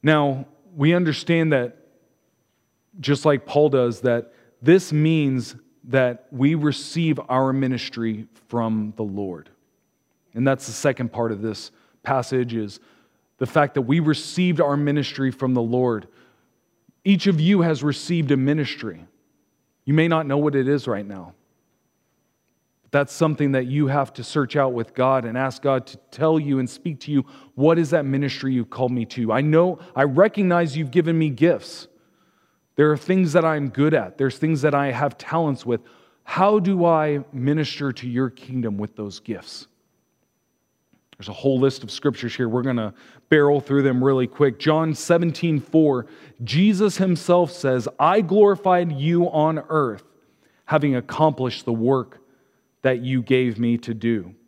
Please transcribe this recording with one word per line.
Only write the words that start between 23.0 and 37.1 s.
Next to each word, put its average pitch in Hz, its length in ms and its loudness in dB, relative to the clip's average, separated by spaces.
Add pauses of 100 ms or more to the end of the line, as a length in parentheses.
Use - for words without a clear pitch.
something 151 400 0
that 127 140 -2
you 143 200 0
have 139 260 -2
to 123 100 -14
search 147 340 -4
out 135 160 0
with 117 200 -6
God 131 300 2
and 117 140 -6
ask 131 240 -6
God 135 260 -2
to - 100 -20 (140)
tell 160 260 0
you 143 220 0
and 127 100 -4
speak 151 320 -10
to 151 100 -10
you, 139 140 0 (300)
"What 160 240 4
is 160 120 0
that 151 140 2
ministry 135 480 -2
you 120 120 0
called 127 260 -4
me 123 140 -2
to? 113 260 -4
I 113 80 2
know, 160 400 2 (160)
I 135 80 2
recognize 175 720 2
you've 147 160 -4
given 165 260 2
me 156 120 2
gifts. 143 580 0 (880)
There 151 160 4
are 151 60 0
things 180 360 0
that 165 120 4
I'm 151 240 0
good 143 240 0
at. 104 240 -2
There's 135 200 -2
things 156 240 0
that 143 140 2
I 139 160 0
have 131 260 -4
talents 156 480 -4
with. 117 160 -2 (420)
How 208 360 2
do 180 260 0
I 151 460 2